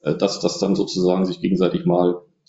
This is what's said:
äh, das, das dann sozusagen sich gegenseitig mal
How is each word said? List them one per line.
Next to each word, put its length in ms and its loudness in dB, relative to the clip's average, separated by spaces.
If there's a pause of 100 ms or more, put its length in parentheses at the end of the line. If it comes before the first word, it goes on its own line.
äh, 120 -2
das, 240 -2
das 200 -2
dann 160 0
sozusagen 500 0
sich 160 -6
gegenseitig 440 0
mal 360 2 (260)